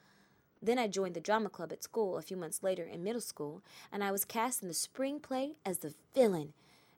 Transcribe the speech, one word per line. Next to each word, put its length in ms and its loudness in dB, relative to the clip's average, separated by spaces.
Then 200 4
I 80 2
joined 260 0
the 80 -6
drama 280 2
club 220 -8
at 120 -8
school 340 0
a 60 -6
few 120 -8
months 280 -6
later 200 0
in 200 -8
middle 180 -2
school, 400 -8
and 120 -2
I 80 2
was 140 0
cast 380 0
in 40 -6
the 60 -4
spring 460 -2
play 320 -2
as 140 -2
the 160 -6
villain, 380 6